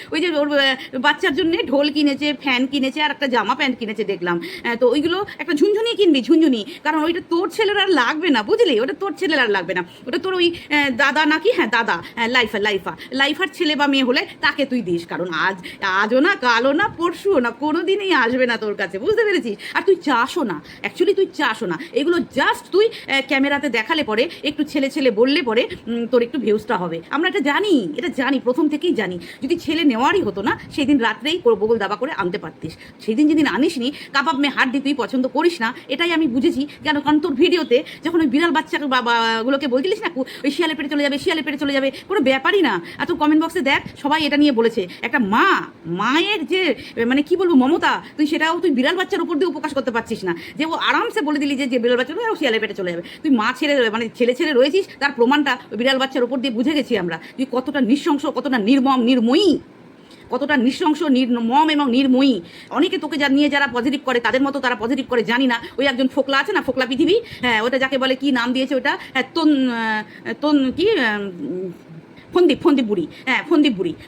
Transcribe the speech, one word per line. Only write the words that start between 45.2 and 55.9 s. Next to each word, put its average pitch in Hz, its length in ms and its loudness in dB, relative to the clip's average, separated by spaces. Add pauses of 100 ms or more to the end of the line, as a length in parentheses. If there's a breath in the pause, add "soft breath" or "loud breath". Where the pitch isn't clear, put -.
মায়ের 285 600 0
যে, 320 300 0 (300 loud breath)
মানে 262 160 2
কি 330 140 0
বলবো, 349 180 2
মমতা, 262 480 2 (160 loud breath)
তুই 302 100 2
সেটাও 320 320 0
তুই 349 120 2
বিড়াল 269 240 2
বাচ্চার 370 260 -2
উপর 320 140 -2
দিয়ে 339 160 0
প্রকাশ 294 220 -8
করতে 254 180 -2
পারছিস 220 320 -4
না, 175 120 -2 (200 loud breath)
যে 302 100 -2
ও 320 60 -2
আরামসে 302 500 0
বলে 294 180 -2
দিলি 285 160 -2
যে, 269 120 -2
যে 247 120 0
বিড়াল 240 180 2
বাচ্চা, 339 340 -2
"ও 370 40 -2
শিয়ালের 220 260 0
পেটে 208 120 -4
চলে 180 180 -4
যাবে।" 170 120 -8 (200 loud breath)
তুই 311 80 0
মা 233 280 2
ছেড়ে, 285 300 2
মানে 226 280 -2
ছেলে 247 180 2
ছেড়ে 311 180 0
রয়েছিস, 285 320 2 (140 loud breath)
তার 277 120 0
প্রমাণটা 269 460 2 (140)
ওই 208 60 -6
বিড়াল 262 200 2